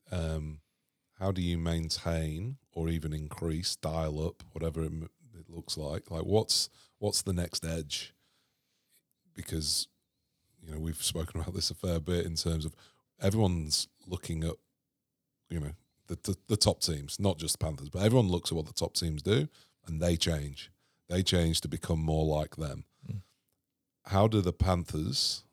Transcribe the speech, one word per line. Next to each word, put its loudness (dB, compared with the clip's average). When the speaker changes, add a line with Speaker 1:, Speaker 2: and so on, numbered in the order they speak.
Speaker 1:
um, -2
how 0
do 0
you 2
maintain -2
or -2
even -2
increase, -4
dial -2
up, -8
whatever -4
it, -2
m-, -6
it -20
looks -8
like? -6
Like, -2
what's, 2
what's 0
the -4
next -2
edge? -6
Because, -4
you -14
know, -6
we've -4
spoken -2
about -4
this -2
a -10
fair 0
bit 0
in -4
terms 0
of -6
everyone's 2
looking -6
at, -2
you -4
know, -6
the, -6
the, -2
the 2
top 4
teams, -2
not 2
just -2
the 0
Panthers, -6
but -2
everyone 6
looks 0
at 0
what -2
the -16
top -4
teams -2
do 2
and -4
they 6
change. -2
They 2
change 4
to -8
become -2
more 2
like 0
them. -8
Speaker 2:
Mm. -6
Speaker 1:
How 6
do 4
the 2
Panthers 0